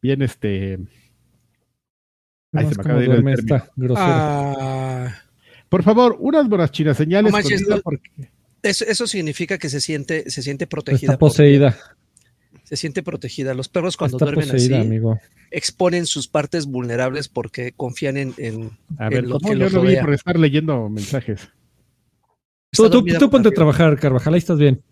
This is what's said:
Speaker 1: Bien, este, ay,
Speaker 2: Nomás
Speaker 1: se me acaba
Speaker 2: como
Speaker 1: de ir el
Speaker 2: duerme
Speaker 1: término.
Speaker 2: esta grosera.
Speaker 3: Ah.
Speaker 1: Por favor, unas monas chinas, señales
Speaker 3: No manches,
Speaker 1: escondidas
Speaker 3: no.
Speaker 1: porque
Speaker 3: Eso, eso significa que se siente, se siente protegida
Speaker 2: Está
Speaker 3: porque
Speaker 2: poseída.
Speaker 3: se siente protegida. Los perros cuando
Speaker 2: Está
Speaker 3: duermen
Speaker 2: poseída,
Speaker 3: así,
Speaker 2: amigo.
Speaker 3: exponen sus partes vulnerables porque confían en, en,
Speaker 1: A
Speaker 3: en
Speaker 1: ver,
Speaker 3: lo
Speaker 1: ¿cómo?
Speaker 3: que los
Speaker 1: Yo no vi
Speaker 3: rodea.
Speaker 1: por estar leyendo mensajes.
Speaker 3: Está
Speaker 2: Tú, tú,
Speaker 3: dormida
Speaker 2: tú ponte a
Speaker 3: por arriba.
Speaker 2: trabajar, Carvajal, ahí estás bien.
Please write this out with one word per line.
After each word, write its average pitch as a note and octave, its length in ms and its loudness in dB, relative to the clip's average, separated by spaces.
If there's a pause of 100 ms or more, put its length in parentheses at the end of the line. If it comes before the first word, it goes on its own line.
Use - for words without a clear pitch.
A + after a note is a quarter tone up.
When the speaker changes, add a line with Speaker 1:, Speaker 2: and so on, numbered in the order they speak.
Speaker 1:
Bien, C3+ 180 -2
este, G2 520 -4
ay, F#2+ 40 -10 (1700)
Speaker 2:
Nomás D3+ 180 0
Speaker 1:
se D3 60 -2
me G2 60 -8
acaba - 20 -8
Speaker 2:
como B2 160 0
Speaker 1:
de B2 60 2
ir B2+ 60 0
el B2 120 6
Speaker 2:
duerme C3+ 120 2
Speaker 1:
término. A#2 200 0
Speaker 2:
esta - 200 -4
grosera. C#3+ 840 0
Speaker 3:
Ah. C3 560 -6 (540)
Speaker 1:
Por F3+ 120 2
favor, A3 380 4
unas C#4+ 280 2
monas F#3 240 0
chinas, D3+ 260 0
señales F#3+ 340 2
Speaker 3:
No G#3 60 2
manches, G3 240 0
Speaker 1:
escondidas G3+ 180 0
Speaker 3:
no. - 20 -8
Speaker 1:
porque - 480 -10 (320)
Speaker 3:
Eso, G3+ 240 -2
eso A3 220 -4
significa F3 500 -6
que D#3+ 120 -8
se C3+ 120 -4
siente, D#3 480 -6
se B2+ 140 -10
siente C#3+ 240 -6
protegida C#3 460 -2
Speaker 2:
Está C3 40 -2
Speaker 3:
porque D3+ 140 6
Speaker 2:
poseída. C#3+ 440 6 (880)
Speaker 3:
se - 120 -12
siente D#3+ 260 -6
protegida. C3+ 540 -8
Los C3 140 -8
perros F3+ 280 -4
cuando B2+ 200 -2
Speaker 2:
Está D3+ 80 2
Speaker 3:
duermen D3 260 -2
Speaker 2:
poseída, B2+ 280 2
Speaker 3:
así, A2 80 0
Speaker 2:
amigo. A2 320 -2 (300)
Speaker 3:
exponen F3 560 -2
sus C#3+ 220 -6
partes D3+ 400 -4
vulnerables B2+ 600 -4
porque B2 440 -8
confían C3+ 460 -6
en, C3 200 -6
en, A2+ 320 -10 (300)
Speaker 1:
A A2 60 -4
Speaker 3:
en G#2+ 40 0
Speaker 1:
ver, A#2+ 140 0
Speaker 3:
lo B2 160 -4
Speaker 1:
¿cómo? F#3 100 -4
Speaker 3:
que G#3+ 60 0
los F#3+ 160 2
Speaker 1:
Yo F#3+ 80 2
no - 20 4
vi F#3 80 4
Speaker 3:
rodea. F3+ 140 6
Speaker 1:
por D3 100 0
estar E3+ 240 -2
leyendo D3 520 0
mensajes. G#2+ 600 -6 (1200)
Speaker 3:
Está - 140 4
Speaker 2:
Tú, A3 40 6
tú, - 80 4
Speaker 3:
dormida F3 220 2
Speaker 2:
tú C#4+ 100 6
ponte A#3+ 180 4
a G3+ 40 4
Speaker 3:
por - 120 -2
arriba. D3 140 4
Speaker 2:
trabajar, D#3 220 4
Carvajal, C#3 340 0
ahí F3 60 4
estás E3+ 200 -2
bien. C#3 220 4 (100)